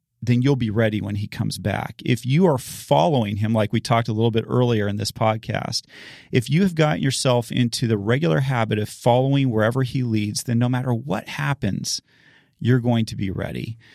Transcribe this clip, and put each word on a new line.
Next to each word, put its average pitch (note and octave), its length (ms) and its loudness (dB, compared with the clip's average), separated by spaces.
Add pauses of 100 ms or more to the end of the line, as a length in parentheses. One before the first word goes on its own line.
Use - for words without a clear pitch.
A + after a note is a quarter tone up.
(220)
then B2 200 2
you'll C#3 140 4
be A#2+ 140 -2
ready G#2+ 300 0
when G2+ 160 -6
he G#2 120 -4
comes G#2 300 -6
back. - 460 -4
If B2 200 0
you D3 220 2
are C#3 120 2
following C#3 800 0
him, G#2+ 160 0
like G#2+ 200 2
we A2+ 80 2
talked A#2 280 0
a A#2 40 -2
little A2+ 180 2
bit A2 180 0
earlier A#2+ 400 2
in G2+ 80 -4
this G#2+ 160 -4
podcast, A2 720 -2 (500)
if B2+ 180 2
you D#3+ 120 2
have F#3 120 2
gotten D#3 280 0
yourself B2+ 500 0
into A#2+ 340 0
the A2 120 2
regular C#3+ 420 2
habit A#2 380 0
of G#2 100 -2
following C3 640 2
wherever A2+ 320 2
he C3 200 -2
leads, G#2+ 420 -2
then A#2 140 0
no B2 100 2
matter B2+ 260 -2
what C#3 340 -6
happens, - 720 -4 (580)
you're A#2+ 220 4
going A#2 240 2
to G#2+ 120 -8
be G#2 140 -4
ready. F#2+ 460 -6 (180)